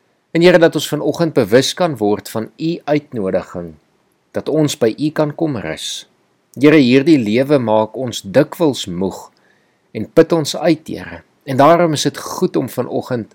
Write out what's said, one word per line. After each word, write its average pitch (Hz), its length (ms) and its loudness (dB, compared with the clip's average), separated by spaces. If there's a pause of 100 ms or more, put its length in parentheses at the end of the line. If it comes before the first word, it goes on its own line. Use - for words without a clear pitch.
(360)
En 165 80 2
Here, 175 160 6
dat 160 160 4
ons 147 160 -6
vanoggend 151 420 -4
bewus 123 400 2
kan 165 240 -4
word 104 320 -2
van 113 300 -8
U 160 120 -4 (120)
uitnodiging, 95 880 -4 (640)
dat 107 160 -6
ons 151 260 0
by 113 140 0
U 147 240 -4
kan 147 180 -2
kom 151 240 -4
rus. - 480 -10 (540)
Here, 151 180 8
hierdie 135 400 6
lewe 127 400 2
maak 110 400 0
ons 123 240 -8
dikwels 131 640 -2
moeg 90 440 -8 (680)
en 110 100 -8
put 165 300 2
ons 156 240 -2
uit, 156 240 -2 (100)
Here. 85 300 -14 (260)
En 131 80 -4
daarom 160 400 4
is - 80 -4
dit 135 160 -6 (140)
goed 180 240 -2
om 123 100 -4
vanoggend 120 640 -6